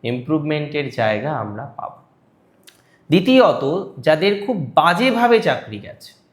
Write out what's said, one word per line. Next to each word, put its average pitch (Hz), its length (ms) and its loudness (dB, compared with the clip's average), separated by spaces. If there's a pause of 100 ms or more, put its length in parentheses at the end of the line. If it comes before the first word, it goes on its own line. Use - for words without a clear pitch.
ইমপ্রুভমেন্টের 147 840 -4
জায়গা 113 420 -2
আমরা 117 460 -8
পাব। - 140 -12 (1160)
দ্বিতীয়ত, 185 880 2
যাদের 165 460 0
খুব 180 300 -4
বাজেভাবে 233 640 4
চাকরি 123 400 -4
গেছে - 540 -20